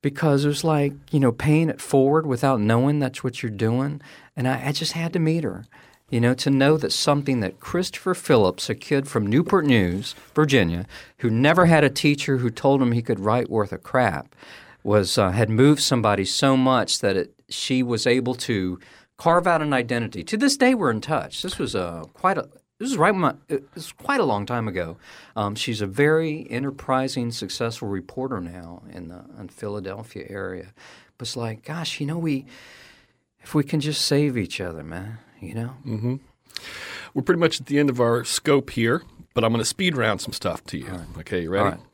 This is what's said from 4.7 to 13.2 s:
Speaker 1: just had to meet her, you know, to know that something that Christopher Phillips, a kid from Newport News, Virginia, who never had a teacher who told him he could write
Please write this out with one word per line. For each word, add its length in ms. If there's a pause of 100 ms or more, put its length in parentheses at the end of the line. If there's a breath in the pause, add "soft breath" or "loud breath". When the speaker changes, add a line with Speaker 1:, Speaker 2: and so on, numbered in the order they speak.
Speaker 1:
just 220
had 200
to 60
meet 240
her, 220 (440 soft breath)
you 120
know, 140
to 140
know 280
that 160
something 480
that 180
Christopher 560
Phillips, 540
a 60
kid 320
from 200
Newport 380
News, 480 (200 loud breath)
Virginia, 520 (320 loud breath)
who 120
never 360
had 180
a 60
teacher 480
who 120
told 320
him 120
he 80
could 180
write 300